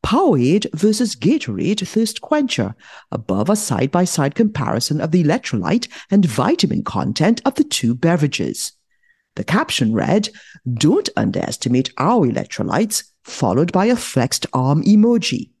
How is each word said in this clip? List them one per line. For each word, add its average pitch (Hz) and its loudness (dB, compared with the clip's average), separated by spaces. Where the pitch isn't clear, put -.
"Powerade 208 2
versus 214 0
Gatorade 185 -2
Thirst 220 -2
Quencher," 240 -2
above 107 -2
a 208 2
side-by-side 175 0
comparison 147 0
of 156 -2
the 175 4
electrolyte 147 0
and 196 4
vitamin 143 0
content - 0
of 277 0
the 294 2
two 120 -2
beverages. 143 -2
The - -6
caption 156 0
read, 202 2
"Don't 151 2
underestimate - -2
our 185 2
electrolytes," - -2
followed 131 0
by 196 2
a 240 2
flexed - -2
arm 131 2
emoji. 214 2